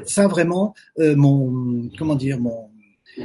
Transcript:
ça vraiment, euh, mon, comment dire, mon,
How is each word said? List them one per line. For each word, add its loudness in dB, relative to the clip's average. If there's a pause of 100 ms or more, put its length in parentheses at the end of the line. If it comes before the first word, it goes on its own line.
ça 2
vraiment, 0 (240)
euh, 4
mon, 2
comment -2
dire, -4
mon, -6 (560)